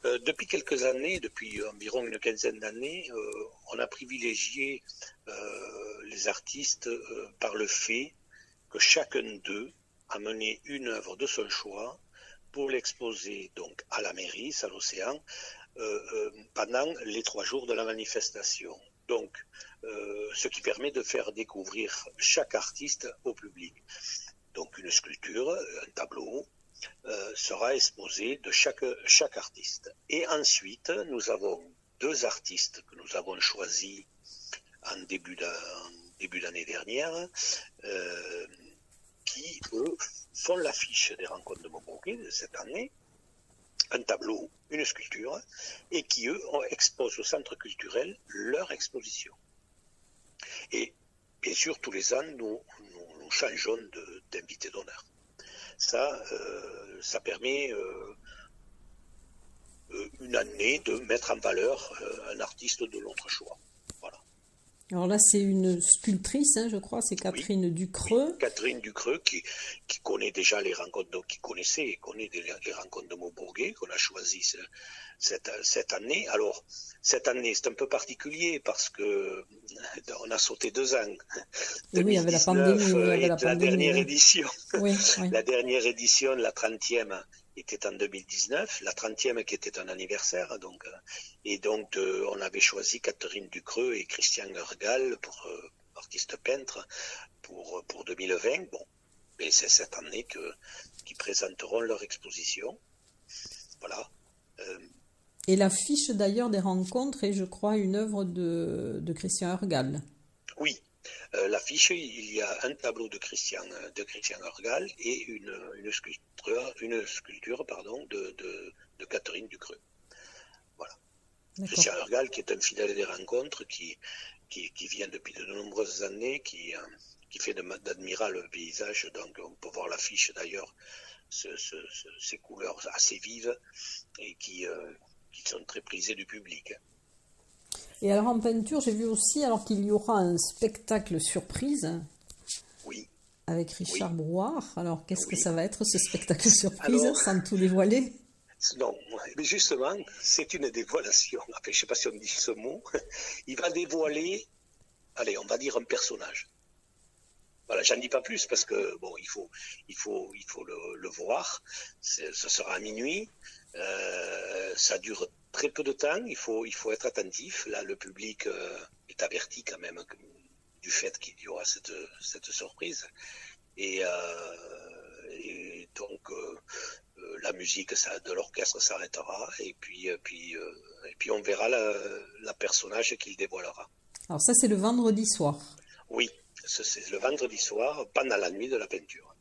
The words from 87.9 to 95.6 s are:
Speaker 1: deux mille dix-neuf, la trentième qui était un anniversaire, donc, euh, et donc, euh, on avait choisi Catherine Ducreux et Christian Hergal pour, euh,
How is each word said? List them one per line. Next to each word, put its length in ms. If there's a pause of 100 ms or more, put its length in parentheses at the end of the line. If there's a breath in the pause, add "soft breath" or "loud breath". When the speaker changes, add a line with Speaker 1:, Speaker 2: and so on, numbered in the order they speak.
Speaker 1:
deux 160
mille 180
dix-neuf, 560
la 120
trentième 500
qui 120
était 240
un 100
anniversaire, 680
donc, 260
euh, 60 (540 loud breath)
et 120
donc, 400
euh, 340
on 100
avait 180
choisi 420
Catherine 480
Ducreux 460
et 100
Christian 500
Hergal 640
pour, 260
euh, 220 (260)